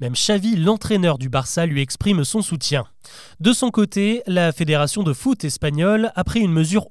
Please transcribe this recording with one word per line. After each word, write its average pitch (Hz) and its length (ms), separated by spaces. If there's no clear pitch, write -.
Même 123 120
Xavi, 208 440
l'entraîneur 180 600
du 127 140
Barça, 131 340
lui 147 160
exprime 160 440
son 214 180
soutien. 143 420
De 190 140
son 254 160
côté, 214 580
la 180 240
fédération 151 520
de 160 100
foot 254 320
espagnole 165 720
a 180 100
pris - 160
une 202 100
mesure 165 400